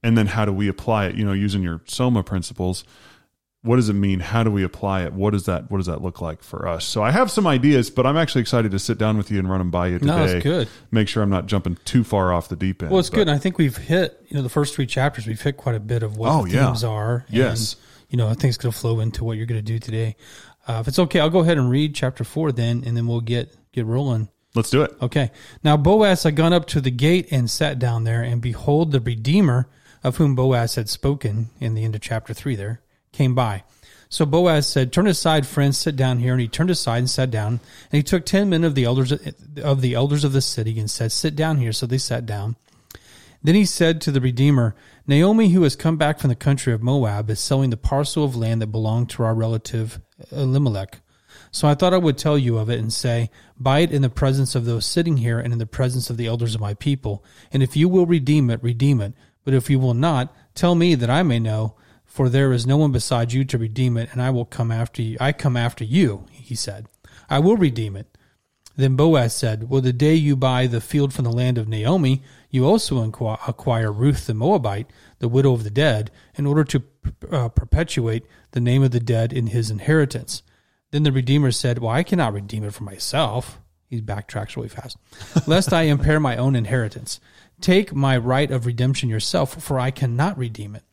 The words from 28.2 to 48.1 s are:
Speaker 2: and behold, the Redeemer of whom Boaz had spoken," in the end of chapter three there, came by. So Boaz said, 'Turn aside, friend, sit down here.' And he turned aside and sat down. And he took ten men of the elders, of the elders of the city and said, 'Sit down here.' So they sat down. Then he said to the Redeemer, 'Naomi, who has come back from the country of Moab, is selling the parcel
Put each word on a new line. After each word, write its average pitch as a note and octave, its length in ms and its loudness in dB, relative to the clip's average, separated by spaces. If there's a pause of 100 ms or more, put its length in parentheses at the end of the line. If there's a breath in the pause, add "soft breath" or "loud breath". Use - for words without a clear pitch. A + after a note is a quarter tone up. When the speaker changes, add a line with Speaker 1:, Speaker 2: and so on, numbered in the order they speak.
Speaker 2:
and A#2+ 200 -2
behold, D3 500 0
the C3+ 80 2
Redeemer B2+ 680 2 (360 soft breath)
of B2+ 140 -2
whom D3 160 4
Boaz B2 400 2
had A2 160 -4
spoken," A2+ 580 -2 (120)
in A2+ 140 -4
the A2 80 -4
end A2 120 -2
of G#2+ 80 -8
chapter A2+ 320 -8
three C3+ 200 -6
there, G#2 260 -8 (300)
came B2+ 240 2
by. A2 280 -2 (460 soft breath)
So - 180 0
Boaz D#3+ 400 4
said, C3 260 0
'Turn F#3 140 2
aside, D#3 400 2
friend, C#3 280 0
sit D3+ 220 -4
down B2+ 240 0
here.' B2+ 120 0
And B2+ 80 2
he A#2+ 80 -2
turned E3+ 220 0
aside A#2+ 280 -2
and B2+ 120 0
sat C3 200 -2
down. G#2+ 220 -2 (380 loud breath)
And - 80 0
he D3 40 2
took E3+ 220 0
ten G3 240 2
men E3 160 2
of D#3+ 100 2
the C3 100 2
elders, B2+ 280 2 (500)
of C#3 180 2
the B2 140 0
elders C#3+ 300 0
of C#3 80 2
the C3+ 80 2
city A2+ 380 -4
and A2 120 -4
said, A2+ 200 -4
'Sit D3+ 240 -4
down D#3 240 0
here.' A#2 140 0
So B2 140 -4
they B2+ 120 -2
sat B2 280 -4
down. G#2 280 -6 (880 loud breath)
Then D#3 140 4
he G#3 80 6
said E3 380 2
to D3+ 100 -2
the C3+ 80 2
Redeemer, B2+ 540 2 (320 soft breath)
'Naomi, F#3+ 440 6
who F3+ 140 6
has C#3 120 2
come D#3+ 200 0
back D3+ 240 0
from D3+ 80 0
the B2 80 2
country C3+ 360 0
of A2 100 -2
Moab, A2+ 480 0
is G#2+ 100 -2
selling C3+ 300 0
the A2+ 60 -2
parcel C#3+ 480 -2